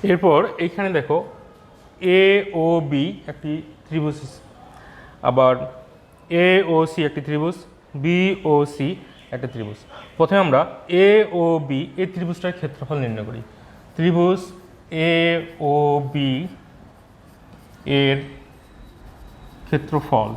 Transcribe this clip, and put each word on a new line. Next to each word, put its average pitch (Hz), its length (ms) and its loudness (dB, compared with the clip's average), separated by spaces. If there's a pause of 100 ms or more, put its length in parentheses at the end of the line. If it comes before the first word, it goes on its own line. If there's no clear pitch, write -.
(120)
এরপর 165 260 6 (260)
এইখানে 190 240 -4 (100)
দেখো 147 180 -2 (1040)
এওবি 165 840 2 (280)
একটি 151 200 -10 (340)
ত্রিভুজ, 151 320 -4 (1120)
আবার 127 240 4 (880)
এওসি 165 640 2
একটি 147 180 -6
ত্রিভুজ, 156 300 -4 (460)
বিওসি 160 840 0 (460)
একটা 123 180 -8
ত্রিভুজ। 107 260 -10 (380)
প্রথমে 190 300 2
আমরা 135 140 4 (460)
এওবি 165 760 2 (200)
এই 180 140 -2
ত্রিভুজটার 175 440 -6
ক্ষেত্রফল 147 460 -8
নির্ণয় 107 240 -6
করি। 117 120 -12 (560)
ত্রিভুজ 175 440 2 (720)
এওবি 147 1200 0 (1700)
এর 139 160 2 (1500)
ক্ষেত্রফল 139 680 -2